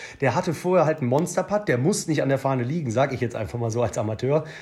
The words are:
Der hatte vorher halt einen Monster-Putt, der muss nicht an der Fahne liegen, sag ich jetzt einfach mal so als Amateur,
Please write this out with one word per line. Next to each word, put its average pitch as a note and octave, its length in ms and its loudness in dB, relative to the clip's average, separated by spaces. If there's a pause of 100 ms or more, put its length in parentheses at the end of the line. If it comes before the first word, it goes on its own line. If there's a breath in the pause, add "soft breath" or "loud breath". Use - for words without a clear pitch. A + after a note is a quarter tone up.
(200 loud breath)
Der B2+ 160 2
hatte F3 180 0
vorher F3+ 320 2
halt D3+ 140 2
einen B2+ 80 -2
Monster-Putt, F3+ 640 0
der B2+ 80 4
muss F#3 300 0
nicht D3+ 140 2
an C3+ 60 0
der C3+ 120 2
Fahne C3+ 240 0
liegen, C#3 280 -2
sag C3 220 2
ich A#2 80 -6
jetzt A#2 160 -2
einfach A2+ 200 -4
mal A#2 140 -2
so A#2+ 100 0
als A#2+ 160 -2
Amateur, B2+ 460 0 (180 loud breath)